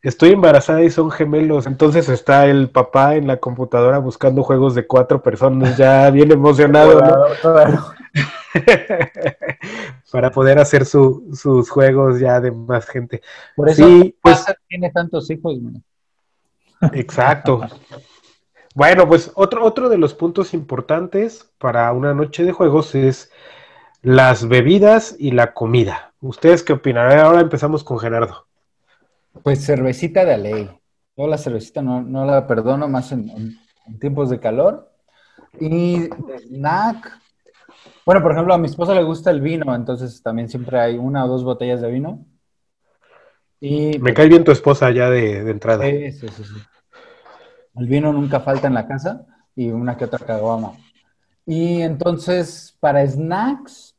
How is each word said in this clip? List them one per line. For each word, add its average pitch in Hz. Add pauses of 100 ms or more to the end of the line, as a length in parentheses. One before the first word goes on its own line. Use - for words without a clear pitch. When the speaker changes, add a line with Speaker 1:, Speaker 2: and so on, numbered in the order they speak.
Speaker 1:
"Estoy 156
embarazada 160
y 165
son 160
gemelos". 151
Entonces 147
está 139
el 139
papá 135
en 147
la 131
computadora 123
buscando 131
juegos 131
de 120
cuatro 127
personas, 127
ya 135
bien 147
emocionado, 147
¿no? 131
Speaker 2:
Claro, 139 (160)
claro. 160 (680)
Speaker 1:
<laughs> - (1300)
Para 123
poder 135
hacer 143
su, 135
sus 127
juegos 135
ya 123
de 123
más 117
gente. 120 (340)
Speaker 2:
Por 147
eso 151
Speaker 1:
Sí, 175
pues -
Speaker 2:
Pfizer 196 (100)
tiene 180
tantos 165
hijos, 160
man. 120 (1080)
Speaker 1:
Exacto. 135 (1120)
Bueno, 170
pues -
otro, 196
otro 247
de 220
los 147
puntos 170
importantes 170
para 120
una 139
noche 147
de 180
juegos 160
es 131 (720)
las 127
bebidas 196
y 139
la 120
comida. 113
¿Ustedes 165
qué 156
opinan? 120
A 127
ver, 143
ahora 165
empezamos 147
con 117
Gerardo. 117 (960)
Speaker 2:
Pues 139
cervecita 143
de 156
a 110
ley. 104 (460)
Yo 143
la 151
cervecita 131
no, 127
no 131
la 139
perdono 123
más 127
en, 110
en, 110 (300)
en 110
tiempos 139
de 123
calor. 139 (680)
Y 170 (400)
snack. 175 (840)
Bueno, 185
por 160
ejemplo, 170
a 175
mi 165
esposa 175
le 175
gusta 160
el 151
vino, 151
entonces 120
también 113
siempre 123
hay 117
una 135
o 127
dos 127
botellas 123
de 117
vino. 151 (1300)
Y 147
Speaker 1:
Me 143
Speaker 2:
pues 127
Speaker 1:
cae 151
bien 170
tu 151
esposa 135
ya 123
de, 107
de 110
entrada. 110
Speaker 2:
Sí, 143
sí, 120
sí, 104
sí. 104 (1200)
El 123
vino 147
nunca 143
falta 139
en 131
la 113
casa 143 (300)
y 120
una 120
que 123
otra 117
caguama. 110 (720)
Y 170
entonces, 170
para 143
snacks 180